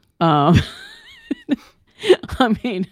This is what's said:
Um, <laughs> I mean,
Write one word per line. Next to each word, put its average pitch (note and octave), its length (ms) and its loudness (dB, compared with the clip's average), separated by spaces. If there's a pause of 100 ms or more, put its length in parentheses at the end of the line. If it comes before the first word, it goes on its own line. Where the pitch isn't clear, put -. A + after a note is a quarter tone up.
(220)
Um, D#3 400 4 (880)
<laughs> C#4+ 80 -2 (800)
I A3+ 240 2
mean, G3 280 -6